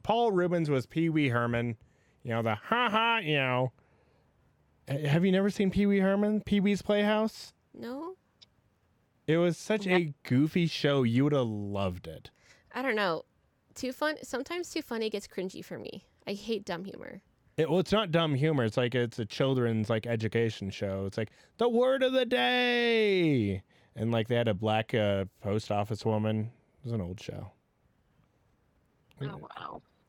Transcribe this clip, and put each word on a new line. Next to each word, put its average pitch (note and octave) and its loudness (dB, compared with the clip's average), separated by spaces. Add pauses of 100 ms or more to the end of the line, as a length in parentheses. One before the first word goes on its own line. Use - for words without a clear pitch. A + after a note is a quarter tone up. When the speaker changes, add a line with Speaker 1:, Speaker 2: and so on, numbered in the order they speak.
Speaker 1:
Paul A#3 2
Rubens F3 2
was C3 0
Pee E3 0
Wee D3+ 2
Herman. A#2+ 0 (460)
You B2 -6
know, A2+ 0
the A2 0
ha A#3+ 0
ha, A3+ 2
you D3+ 0
know. B2+ 2 (1200)
H-, D3 -4
have D#3 4
you F#3+ 4
never G3 2
seen F#3+ 0
Pee G3+ 2
Wee G3+ 4
Herman? G3+ 2
Pee G3+ 0
Wee's G3+ 2
Playhouse? G#3+ 0 (200)
Speaker 2:
No. C#4 -10 (1080)
Speaker 1:
It D#3 2
was E3+ 2
such G#3+ -2
Speaker 3:
No. F#3 4
Speaker 1:
a E3+ 2 (100)
goofy D#3 2
show. C#3+ 2
You A#2+ 4
would D3 2
have C3 2
loved G2+ -4
it. D#2 -16 (440)
Speaker 2:
I B3 -6
don't B3+ -2
know. F#3+ 0 (500)
Too C4 -8
fun-, D4+ -2
sometimes E4+ -8
too D#4+ -6
funny A3+ -4
gets G3+ -6
cringy - -8
for D3+ -12
me. - -14 (220)
I G3+ -6
hate G3+ -6
dumb F#3 -8
humor. - -14 (340)
Speaker 1:
It, D#3+ 0
well, E3+ 2
it's F#3+ 0
not G3+ 0
dumb D#3+ 2
humor. C#3 2
It's G#2+ -2
like, B2 0
it's A#2+ 0
a A#2 -4
children's, A#2+ 0
like, A2+ 0
education A2+ 0
show. G2 -4
It's G2 -8
like, A2+ -4 (260)
"The A#3+ 2
word B3+ 2
of C4 2
the C4 2
day." A#3 2 (320)
And, A2+ -2
like, A2+ 0
they A#2+ 0
had A#2 2
a G#2+ 2
black, G#2+ 0
uh, G2+ 2 (160)
post G#2+ -2
office G#2 -2
woman. A2 -2 (280)
It - -18
was A#2 -8
an A2+ -2
old F#2 -8
show. - -12 (1700)
Speaker 3:
Oh, C#3 -8
wow. - -14 (260)